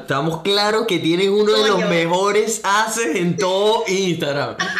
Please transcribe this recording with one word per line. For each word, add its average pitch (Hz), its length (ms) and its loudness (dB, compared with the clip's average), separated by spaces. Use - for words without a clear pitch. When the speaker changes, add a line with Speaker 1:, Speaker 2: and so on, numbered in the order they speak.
Speaker 1:
estamos 156 400 -2
claros 208 460 0
que 175 120 0
tienes 175 300 2
uno 208 240 2
de 214 140 2
los 202 80 2
Speaker 2:
Coño. 180 120 0
Speaker 1:
mejores 190 760 0
haces 220 520 0
en 175 220 0
todo 208 500 2
Instagram. 165 680 -2